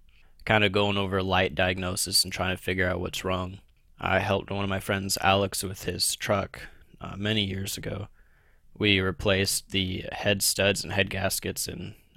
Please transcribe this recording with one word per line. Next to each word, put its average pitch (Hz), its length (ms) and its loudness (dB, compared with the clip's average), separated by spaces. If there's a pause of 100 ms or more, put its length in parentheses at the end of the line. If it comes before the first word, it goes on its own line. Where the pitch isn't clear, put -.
(460)
kinda 104 240 4
going 101 260 2
over 98 260 0
light 92 320 2
diagnosis 95 720 0
and 92 80 -6
trying 92 240 -2
to - 60 -12
figure 92 260 0
out 90 120 -2
what's 92 220 -6
wrong. 92 380 -4 (400)
I 92 200 2
helped 98 300 0
one 98 140 -2
of 98 60 -2
my 95 100 -2
friends, 98 400 -2
Alex, 98 420 2
with 98 220 -8
his 98 320 -2
truck, - 460 -2 (400)
uh, - 160 -10
many 104 260 2
years 98 320 -4
ago. - 320 -8 (640)
We 101 280 4
replaced 95 720 2
the 92 380 -2
head 104 300 0
studs 98 420 2
and 80 120 -6
head 95 160 2
gaskets, 95 580 -4
and - 280 -10 (200)